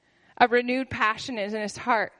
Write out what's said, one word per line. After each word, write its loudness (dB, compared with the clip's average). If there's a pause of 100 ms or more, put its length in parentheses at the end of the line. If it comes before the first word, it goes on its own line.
(380)
a 6
renewed 0
passion -2
in -4
his -6
heart. 0